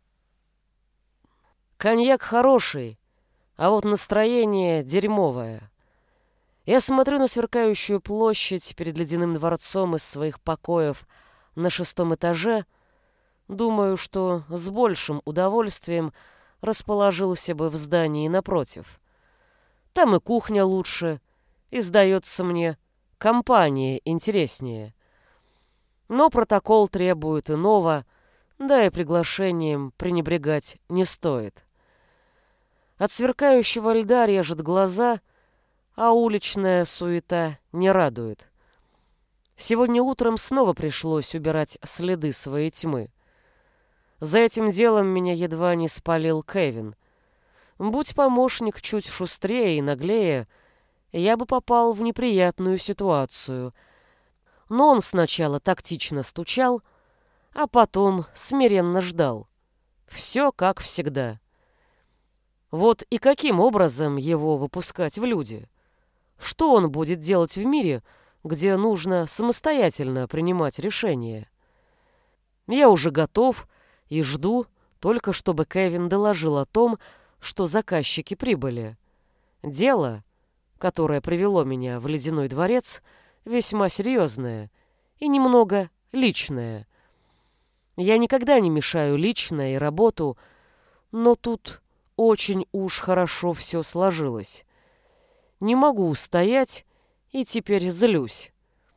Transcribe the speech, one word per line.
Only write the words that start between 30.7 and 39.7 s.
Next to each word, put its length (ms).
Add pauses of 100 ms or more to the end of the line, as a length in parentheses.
не 160
стоит. 580 (1300)
От 120
сверкающего 840
льда 320
режет 340
глаза, 640 (720)
а 160
уличная 720
суета 760 (140)
не 180
радует. 560 (1120)
Сегодня 460